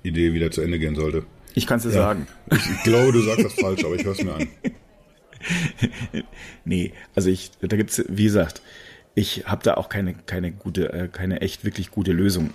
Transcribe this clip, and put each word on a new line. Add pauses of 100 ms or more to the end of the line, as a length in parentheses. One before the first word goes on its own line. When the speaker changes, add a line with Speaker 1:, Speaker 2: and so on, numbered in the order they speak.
Speaker 1:
Idee,
wie
der
zu
Ende
gehen
sollte. (300)
Speaker 2:
Ich
kann's
dir
Speaker 1:
Ja.
Speaker 2:
sagen. (220)
Speaker 1:
Ich,
ich
glaube,
du
sagst
das
falsch,
aber
ich
hör's
mir
an.
Speaker 2:
<laughs> (420)
Nee, (200)
also
ich, (100)
da
gibt's,
wie
gesagt, (520)
ich
hab
da
auch
keine,
keine
gute,
äh,
keine
echt
wirklich
gute
Lösung.